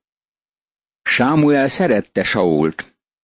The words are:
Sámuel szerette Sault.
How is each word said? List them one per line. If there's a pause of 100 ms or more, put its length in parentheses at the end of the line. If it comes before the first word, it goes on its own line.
(1000)
Sámuel
szerette
Sault. (280)